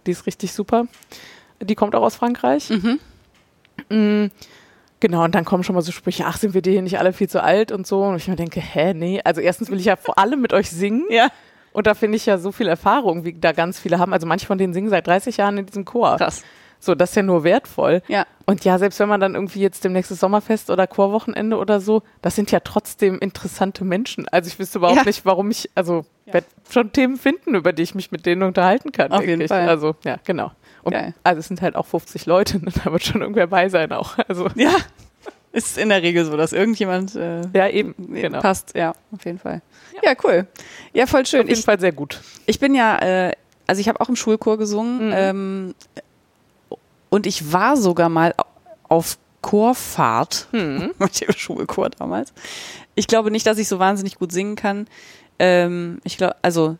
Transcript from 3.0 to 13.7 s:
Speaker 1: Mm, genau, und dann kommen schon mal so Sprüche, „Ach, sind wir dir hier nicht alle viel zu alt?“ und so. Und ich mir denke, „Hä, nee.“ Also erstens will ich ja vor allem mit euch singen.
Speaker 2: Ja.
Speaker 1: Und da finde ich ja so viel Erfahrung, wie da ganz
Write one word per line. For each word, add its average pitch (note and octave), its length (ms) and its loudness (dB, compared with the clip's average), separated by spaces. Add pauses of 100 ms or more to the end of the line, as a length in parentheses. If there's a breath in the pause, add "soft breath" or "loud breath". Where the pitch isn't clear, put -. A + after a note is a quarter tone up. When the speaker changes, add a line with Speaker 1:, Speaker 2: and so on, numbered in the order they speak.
Speaker 1:
Mm, G#3 420 2 (680 soft breath)
genau, E3+ 240 2
und E3 120 2
dann F3 100 2
kommen F3+ 180 0
schon F#3 120 -2
mal F3 60 2
so E3 100 -4
Sprüche, - 340 -6
„Ach, F3+ 120 -4
sind G3+ 160 -2
wir F#3 80 2
dir F#3 120 2
hier F#3+ 80 2
nicht F#3 180 -2
alle F#3 140 2
viel - 160 -2
zu F#3+ 120 0
alt?“ G#3 300 2
und F#3+ 160 -6
so. G3 160 0
Und F#3+ 140 0
ich D#3+ 100 -10
mir F#3 80 -2
denke, E3 240 -6
„Hä, D#3+ 340 0
nee.“ F3 300 -4
Also E3 180 2
erstens F3+ 300 0
will G3 80 -2
ich F3+ 60 -2
ja G3 100 4
vor - 220 -4
allem B3 240 2
mit A#3 120 0
euch G3+ 160 2
singen. G3+ 400 -2
Speaker 2:
Ja. A#3 200 4 (420 soft breath)
Speaker 1:
Und G#3+ 160 0
da G#3 60 4
finde G#3+ 240 -2
ich - 80 -6
ja G3+ 120 2
so F#3 140 -6
viel G#3 160 -2
Erfahrung, F3+ 580 0
wie E3+ 80 -8
da E3 180 0
ganz E3+ 280 -2